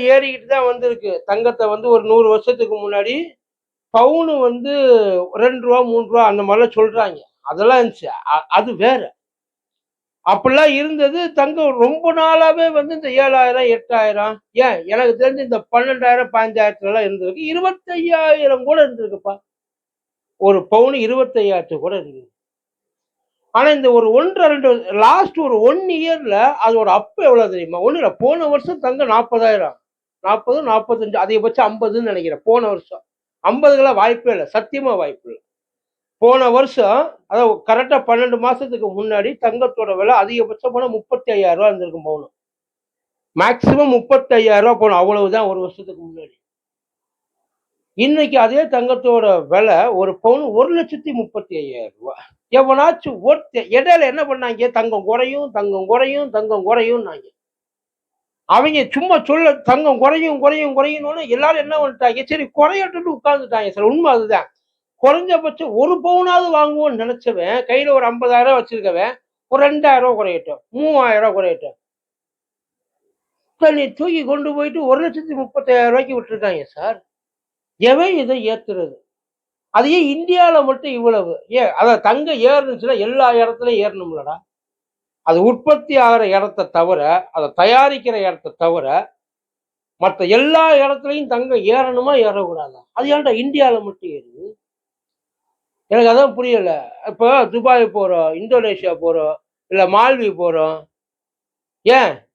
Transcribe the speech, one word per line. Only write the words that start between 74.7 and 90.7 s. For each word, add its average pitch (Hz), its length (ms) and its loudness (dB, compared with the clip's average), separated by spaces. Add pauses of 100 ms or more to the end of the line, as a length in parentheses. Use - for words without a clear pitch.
ஒரு 269 160 0
லட்சத்தி 320 340 -8
முப்பத்தாயிரம் 254 560 0
ரூபாய்க்கு 262 260 -2
விட்டுருக்காங்க 202 500 -8
சார். 190 320 -10 (800)
எவன் 294 340 2
இதை 262 220 -2 (120)
ஏத்துறது? 190 480 -8 (800)
அது 233 180 2
ஏன் 339 200 2
இந்தியால 339 520 2
மட்டும் 269 300 -4
இவ்வளவு? 220 400 -2 (160)
ஏன், 233 240 0
அதான் 226 280 2
தங்கம் 269 440 -2
ஏறுனுச்சுன்னா 262 540 0
எல்லா 247 340 0
இடத்துலயும் 233 500 0
ஏறணும்லடா. 165 520 -8 (920)
அது 165 160 4
உற்பத்தி 294 540 0
ஆகிற 233 300 4
இடத்தை 196 420 -2
தவிர, 170 320 0 (300)
அதை 151 160 -4 (100)
தயாரிக்கிற 247 580 2
இடத்தை 180 420 -6
தவிர, 165 280 -2 (1160)
மத்த 185 280 -2
எல்லா 302 360 4 (100)